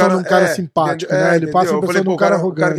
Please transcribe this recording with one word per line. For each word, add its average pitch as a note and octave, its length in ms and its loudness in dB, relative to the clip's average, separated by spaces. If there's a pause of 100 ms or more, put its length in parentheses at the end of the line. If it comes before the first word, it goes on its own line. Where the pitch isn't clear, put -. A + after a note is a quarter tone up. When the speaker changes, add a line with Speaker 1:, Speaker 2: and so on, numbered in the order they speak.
Speaker 1:
cara, F#3+ 80 2
Speaker 2:
de F#3 60 -2
um - 80 -10
cara F#3 160 4
Speaker 1:
é, - 100 2
Speaker 2:
simpático, D#3+ 560 -4
Speaker 1:
entendeu? F#3 160 0
Speaker 2:
né? F3 60 2
Speaker 1:
É, - 40 4
Speaker 2:
Ele D#3+ 100 -2
passa D#3 100 -2
a F3+ 40 4
Speaker 1:
entendeu? F3 120 0
Eu D3+ 40 0
Speaker 2:
impressão E3 100 -2
Speaker 1:
falei, F3+ 160 0
Speaker 2:
de F#3+ 60 -2
um - 40 0
Speaker 1:
"Pô, E3 40 -2
Speaker 2:
cara E3+ 180 2
Speaker 1:
o - 40 0
cara, F3 80 -2
o F3+ 80 -4
cara D#3+ 120 0
Speaker 2:
arrogante. D#3 120 -2